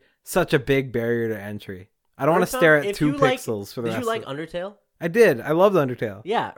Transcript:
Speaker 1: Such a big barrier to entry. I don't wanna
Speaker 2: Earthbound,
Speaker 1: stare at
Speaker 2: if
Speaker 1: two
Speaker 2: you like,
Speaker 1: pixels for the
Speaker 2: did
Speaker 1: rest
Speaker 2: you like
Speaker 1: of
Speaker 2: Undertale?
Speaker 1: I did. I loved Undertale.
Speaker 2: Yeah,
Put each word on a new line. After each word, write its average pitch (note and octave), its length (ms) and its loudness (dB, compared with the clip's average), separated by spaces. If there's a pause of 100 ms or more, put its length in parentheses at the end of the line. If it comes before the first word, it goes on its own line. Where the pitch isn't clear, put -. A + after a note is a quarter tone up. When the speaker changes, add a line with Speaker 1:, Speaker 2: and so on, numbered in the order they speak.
(220)
Speaker 1:
Such - 300 -2
a D3+ 60 2
big C3+ 340 0
barrier A#2 380 -2
to G#2+ 100 -6
entry. G2+ 480 -14 (300)
I C3+ 80 -2
don't D#3+ 80 4
wanna F#3 80 2
Speaker 2:
Earthbound, F3+ 180 -2
Speaker 1:
stare D#3 160 6
at C#3+ 80 -2
Speaker 2:
if - 140 -4
Speaker 1:
two D3+ 140 2
Speaker 2:
you D3 40 -4
like, - 240 2
Speaker 1:
pixels G2+ 320 -8
for C3 80 -10
the A#2 80 -4
Speaker 2:
did A2 60 -4
Speaker 1:
rest - 80 -4
Speaker 2:
you - 40 -8
like A3 180 -4
Speaker 1:
of C#3 120 -10
Speaker 2:
Undertale? F3 380 -10 (260)
Speaker 1:
I F3 80 -4
did. E3+ 320 4
I C#3+ 120 -4
loved F#3 240 4
Undertale. B2 500 -2
Speaker 2:
Yeah, F#3 320 -2